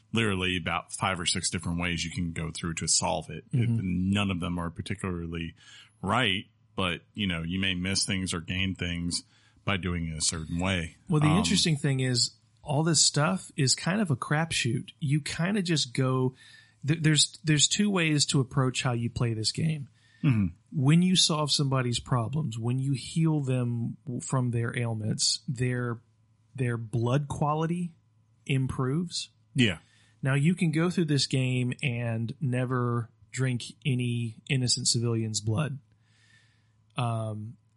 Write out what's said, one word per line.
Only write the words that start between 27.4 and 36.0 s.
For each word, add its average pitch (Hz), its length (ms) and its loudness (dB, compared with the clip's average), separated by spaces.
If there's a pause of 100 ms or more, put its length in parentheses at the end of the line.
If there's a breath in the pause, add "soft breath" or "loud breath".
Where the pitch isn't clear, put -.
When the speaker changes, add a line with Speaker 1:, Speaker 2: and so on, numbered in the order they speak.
Speaker 2:
improves. 135 840 -2 (240)
Speaker 1:
Yeah. 113 240 4 (440 soft breath)
Speaker 2:
Now, 131 120 2
you 143 220 4
can 165 160 2
go 160 180 2
through 175 160 2
this 147 220 2
game 127 540 0
and 117 600 -2
never 123 680 0 (220)
drink 127 320 -2 (220)
any 120 500 -2 (140)
innocent 123 400 0
civilian's 113 500 0
blood. 110 380 -2 (1200 soft breath)